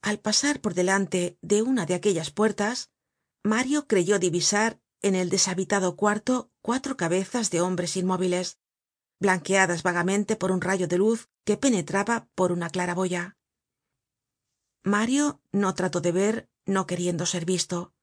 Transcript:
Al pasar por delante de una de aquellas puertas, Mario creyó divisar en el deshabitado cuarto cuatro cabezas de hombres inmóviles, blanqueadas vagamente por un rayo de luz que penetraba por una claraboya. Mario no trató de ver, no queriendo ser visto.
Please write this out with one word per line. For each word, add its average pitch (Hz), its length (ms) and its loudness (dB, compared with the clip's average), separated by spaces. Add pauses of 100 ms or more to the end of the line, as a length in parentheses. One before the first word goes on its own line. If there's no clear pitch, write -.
Al 208 180 -2
pasar 277 420 0
por 180 140 -2
delante 180 640 0
de 208 220 2
una 240 240 0
de 180 80 0
aquellas 175 340 0
puertas, 214 640 -2 (520)
Mario 262 440 0
creyó 196 320 2
divisar 180 600 0 (220)
en 196 140 2
el 180 160 0
deshabitado 185 640 0
cuarto 214 560 -2 (100)
cuatro 262 340 -4
cabezas 185 540 -2
de 170 120 0
hombres 180 360 -2
inmóviles, 185 640 -2 (600)
blanqueadas 185 640 2
vagamente 190 540 0
por 190 160 -2
un 185 100 0
rayo 185 260 0
de 180 120 2
luz 220 280 2 (160)
que 208 140 0
penetraba 214 760 0
por 180 160 2
una 175 180 -2
claraboya. 180 680 -4 (1400)
Mario 240 580 0 (100)
no 196 220 0
trató 180 280 -2
de 175 100 0
ver, 208 380 0 (180)
no 190 180 0
queriendo 175 400 -4
ser 170 200 -4
visto. 180 580 -4